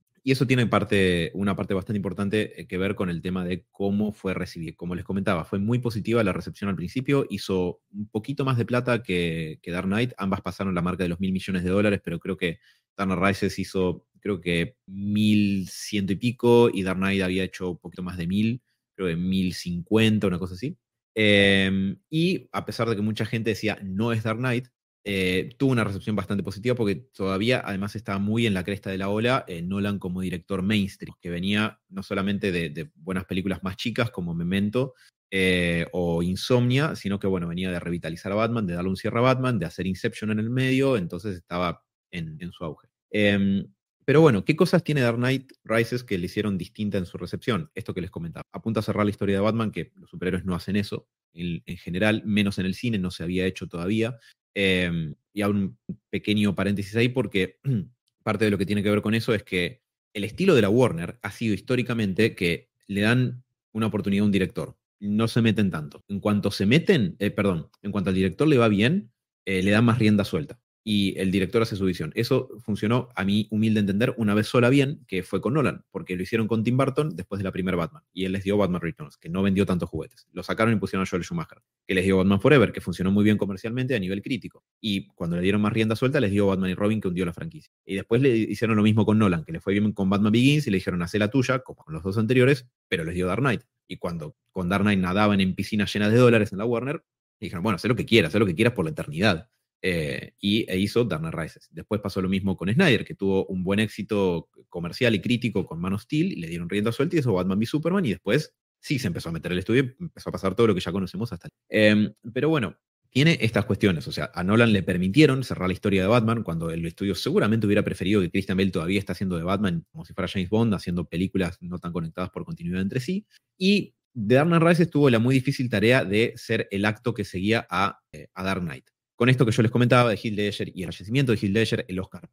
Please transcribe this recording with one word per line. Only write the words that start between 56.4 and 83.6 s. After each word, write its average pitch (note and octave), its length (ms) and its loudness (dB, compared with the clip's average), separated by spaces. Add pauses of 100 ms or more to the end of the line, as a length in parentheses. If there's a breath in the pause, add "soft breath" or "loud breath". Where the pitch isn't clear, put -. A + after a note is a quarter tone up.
paréntesis G2+ 420 -2
ahí A#2+ 120 4
porque G#2 560 -2
<clears throat> - 580 -6
parte G#2+ 220 0
de G#2+ 60 4
lo G2+ 80 2
que F#2+ 80 -2
tiene G2+ 160 0
que G#2 80 2
ver G#2 100 2
con G#2+ 140 0
eso A2+ 180 0
es G2+ 120 -2
que F2+ 380 -4 (300)
el G#2 120 -6
estilo E3+ 300 2
de B2 60 8
la G2+ 80 6
Warner F#2+ 540 2
ha G2+ 80 -6
sido A2 240 -2
históricamente A2+ 800 0
que E2+ 340 -2 (180)
le G2+ 140 -2
dan B2 440 2 (280)
una A2 140 -2
oportunidad G2+ 380 0
a - 20 4
un G2+ 60 4
director. F2+ 440 -2 (240)
No G#2 260 0
se A#2 140 0
meten G#2+ 300 4
tanto. D2+ 380 -8
En G2 120 -8
cuanto G#2 300 2
se G2 160 0
meten, C3+ 520 4
eh, G2+ 120 0
perdón, F#2+ 400 -2 (100)
en G2+ 120 -8
cuanto G2 180 -2
al F#2 60 0
director F#2+ 300 2
le D3 120 6
va A#2 100 6
bien, A#2+ 440 2 (340)
eh, F#2+ 160 0
le G2 80 4
dan G#2+ 140 6
más A#2+ 140 4
rienda G#2+ 260 4
suelta. D#2+ 340 -4 (260)
Y G2+ 320 2
el F#2+ 140 0
director F#2+ 320 2
hace A2+ 140 -4
su F#2+ 80 -2
visión. E2+ 320 -2
Eso B2 320 0 (100)
funcionó, A2 560 -2
a F#2+ 100 -2
mi G#2 260 2
humilde G#2+ 280 2
entender, G2+ 380 2
una G#2 180 2
vez G#2+ 140 2
sola A#2+ 200 4
bien, C#3 380 2
que F#2 160 -4
fue - 180 -4
con A2+ 140 -2
Nolan, B2+ 380 0
porque F2+ 240 -8
lo F#2 80 -4
hicieron A2+ 240 0
con A2 160 0
Tim B2 120 2
Burton C3+ 380 0
después D#3+ 240 -8
de G2 60 -4
la F#2+ 80 -4
primera F2+ 240 -2
Batman, D#2+ 260 -4 (100)
y F#2 120 -6
él F#2+ 80 -2
les G2 100 -4
dio G2 140 0
Batman F2+ 240 0
Returns, D2+ 360 -8
que - 120 -18
no F#2 160 0
vendió G2 200 4
tantos F2 240 0
juguetes. - 440 -12
Lo F2 100 -10
sacaron A2 320 2
y G#2 40 2
pusieron F#2+ 260 -2
a - 40 -4
Joel F2+ 140 -2
Schumacher, - 400 -8 (240)
que G2 80 -2
les F#2 100 2
dio F#2+ 120 4
Batman F#2+ 240 4
Forever, A#2+ 320 6
que - 80 -10
funcionó F#2 320 -2
muy G#2 100 4
bien G#2 160 4
comercialmente A2+ 560 -4